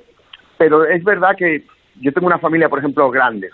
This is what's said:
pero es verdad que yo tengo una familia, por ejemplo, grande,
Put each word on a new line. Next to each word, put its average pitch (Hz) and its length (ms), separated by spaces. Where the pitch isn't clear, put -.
pero 156 260
es 165 180
verdad 185 360
que 165 260
yo 139 140
tengo 175 140
una 175 120
familia, 160 300
por 143 120
ejemplo, 143 300
grande, 120 440